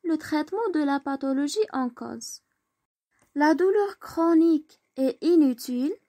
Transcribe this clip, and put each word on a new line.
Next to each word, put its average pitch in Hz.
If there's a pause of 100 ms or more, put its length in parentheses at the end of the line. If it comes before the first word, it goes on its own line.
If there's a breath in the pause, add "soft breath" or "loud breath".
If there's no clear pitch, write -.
le 330
traitement 311
de 311
la 277
pathologie 277 (140)
en 254
cause. 233 (960)
La 294
douleur 392
chronique 330 (160)
est 262
inutile. 269 (160)